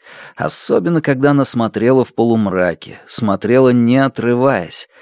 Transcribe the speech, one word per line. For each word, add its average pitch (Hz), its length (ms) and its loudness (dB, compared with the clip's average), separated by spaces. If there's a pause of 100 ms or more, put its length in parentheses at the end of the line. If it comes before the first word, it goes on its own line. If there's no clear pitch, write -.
(360)
особенно - 680 -2
когда 143 300 0
она 139 120 2
смотрела 120 600 0
в - 100 -10
полумраке, 98 920 -2
смотрела 113 640 0
не 120 260 2
отрываясь, 120 920 -2 (140)